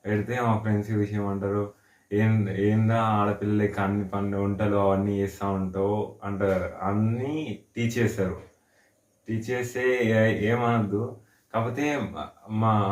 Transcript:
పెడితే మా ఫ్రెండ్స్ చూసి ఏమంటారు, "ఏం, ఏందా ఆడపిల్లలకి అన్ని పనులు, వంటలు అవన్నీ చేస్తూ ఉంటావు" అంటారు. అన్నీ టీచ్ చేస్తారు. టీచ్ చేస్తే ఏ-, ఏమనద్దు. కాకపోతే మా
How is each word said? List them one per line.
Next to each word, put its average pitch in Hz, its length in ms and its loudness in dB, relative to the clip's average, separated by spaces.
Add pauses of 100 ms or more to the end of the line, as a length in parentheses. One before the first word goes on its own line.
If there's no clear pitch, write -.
పెడితే 107 340 -2
మా 113 180 2
ఫ్రెండ్స్ 107 320 -2
చూసి 104 240 -2
ఏమంటారు, 101 600 -2 (380)
"ఏం, 107 360 2
ఏందా 107 540 2
ఆడపిల్లలకి 104 760 0
అన్ని 98 280 0
పనులు, 101 280 -2
వంటలు 101 400 0
అవన్నీ 98 440 2
చేస్తూ 98 300 -2
ఉంటావు" 95 760 -2
అంటారు. 95 600 -2
అన్నీ 113 760 -2 (180)
టీచ్ 117 220 -2
చేస్తారు. 95 540 -2 (760)
టీచ్ 110 220 -4
చేస్తే 123 320 -4 (220)
ఏ-, 110 460 4
ఏమనద్దు. 117 680 0 (340)
కాకపోతే 127 460 -2 (480)
మా 110 240 2 (200)